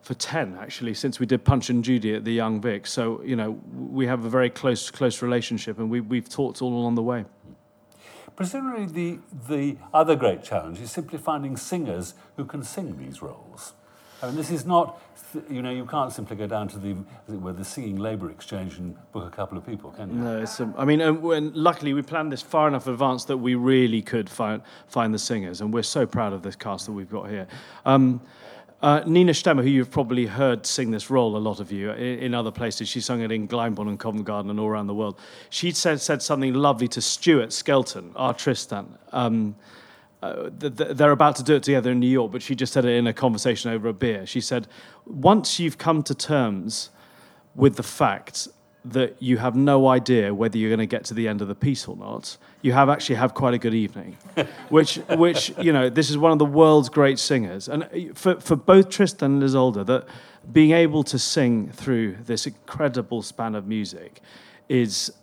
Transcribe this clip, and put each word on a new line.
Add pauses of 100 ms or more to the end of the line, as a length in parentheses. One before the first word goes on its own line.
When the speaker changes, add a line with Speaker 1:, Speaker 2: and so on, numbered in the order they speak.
Speaker 1:
for
ten,
actually,
since
we
did
Punch
and
Judy
at
the
Young
Vic.
So,
you
know,
w-,
we
have
a
very
close,
close
relationship,
and
we,
we've
talked
all
along
the
way. (1080)
Speaker 2:
Presumably
the, (300)
the (160)
other
great
challenge
is
simply
finding
singers (220)
who
can
sing
these
roles. (480)
I
mean,
this
is
not, (300)
th-,
you
know,
you
can't
simply
go
down
to
the, (320)
as
it
were,
the
singing
labour
exchange
and (160)
book
a
couple
of
people,
can
you?
Speaker 1:
No,
it's
a,
I
mean,
and
when,
luckily
we
planned
this
far
enough
in
advance
that
we
really
could
find, (240)
find
the
singers,
and
we're
so
proud
of
this
cast
that
we've
got
here. (380)
Um, (600)
uh,
Nina
Stemmer,
who
you've
probably
heard
sing
this
role,
a
lot
of
you,
in,
in
other
places,
she
sung
it
in
Glyndebourne
and
Covent
Garden
and
all
around
the
world. (300)
She'd
said,
said
something
lovely
to
Stuart
Skelton,
our
Tristan. (140)
Um, (680)
uh,
th-,
th-,
they're
about
to
do
it
together
in
New
York,
but
she
just
said
it
in
a
conversation
over
a
beer.
She
said, (400)
"Once
you've
come
to
terms (640)
with
the
fact (360)
that
you
have
no
idea
whether
you're
gonna
get
to
the
end
of
the
piece
or
not, (260)
you
have
actually
have
quite
a
good
evening." (200)
<laughs> (260)
Which, (140)
which,
you
know,
this
is
one
of
the
world's
great
singers.
And,
uh,
for,
for
both
Tristan
and
Isolde,
that (440)
being
able
to
sing
through
this
incredible
span
of
music (480)
is (100)